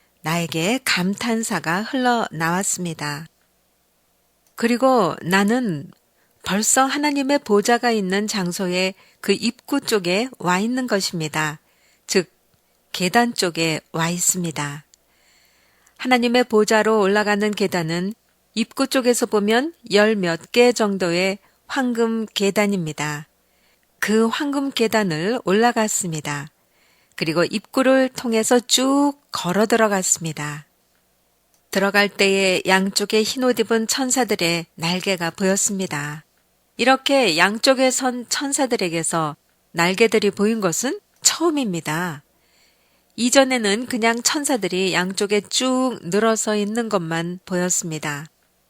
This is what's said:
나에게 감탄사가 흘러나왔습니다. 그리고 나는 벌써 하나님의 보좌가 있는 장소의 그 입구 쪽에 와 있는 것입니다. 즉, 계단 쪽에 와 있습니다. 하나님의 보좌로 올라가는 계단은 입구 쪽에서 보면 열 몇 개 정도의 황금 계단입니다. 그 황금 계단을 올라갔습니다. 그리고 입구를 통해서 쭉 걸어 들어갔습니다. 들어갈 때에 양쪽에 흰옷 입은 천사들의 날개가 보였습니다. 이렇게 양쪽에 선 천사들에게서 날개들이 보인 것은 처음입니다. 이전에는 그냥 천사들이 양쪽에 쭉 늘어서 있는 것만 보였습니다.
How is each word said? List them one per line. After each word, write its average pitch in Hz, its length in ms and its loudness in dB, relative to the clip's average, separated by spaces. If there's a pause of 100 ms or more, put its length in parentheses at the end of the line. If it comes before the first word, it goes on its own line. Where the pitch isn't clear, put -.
(200)
나에게 170 640 -2
감탄사가 202 1000 -2
흘러나왔습니다. 170 1400 -2 (1300)
그리고 233 640 2
나는 202 680 0 (540)
벌써 214 400 2
하나님의 285 540 0
보좌가 233 540 2
있는 202 340 0
장소의 185 640 -2 (300)
그 196 100 0
입구 233 480 -2
쪽에 202 480 0 (100)
와 180 200 0
있는 247 280 -2
것입니다. 160 760 -4 (460)
즉, 180 240 -2 (600)
계단 240 400 0
쪽에 165 480 -2 (120)
와 165 180 -2
있습니다. 160 760 -4 (1120)
하나님의 247 480 2
보좌로 214 560 2
올라가는 208 500 2
계단은 185 640 -4 (400)
입구 226 320 -2
쪽에서 247 400 0
보면 220 480 0 (180)
열 208 240 4
몇 170 360 -4
개 240 200 6
정도의 190 680 0 (280)
황금 226 600 -2
계단입니다. 180 1000 -2 (720)
그 220 300 2
황금 277 420 -2
계단을 214 720 -2
올라갔습니다. 180 1040 -2 (680)
그리고 160 280 0
입구를 262 680 2
통해서 233 500 2
쭉 277 540 2 (180)
걸어 185 340 0
들어갔습니다. 170 1000 0 (1080)
들어갈 202 360 2
때에 196 560 2
양쪽에 196 600 2
흰옷 254 340 0
입은 226 300 0
천사들의 208 800 -2 (100)
날개가 175 540 -2
보였습니다. 185 960 -2 (520)
이렇게 254 600 2
양쪽에 233 540 4
선 247 380 -4
천사들에게서 180 1080 -2 (360)
날개들이 196 580 2
보인 214 300 0
것은 233 400 -2 (220)
처음입니다. 180 1000 -2 (920)
이전에는 240 720 2
그냥 233 360 0
천사들이 190 720 -2
양쪽에 196 540 0
쭉 254 540 0
늘어서 214 520 0
있는 214 340 -2
것만 170 560 -4
보였습니다. 160 840 -4 (400)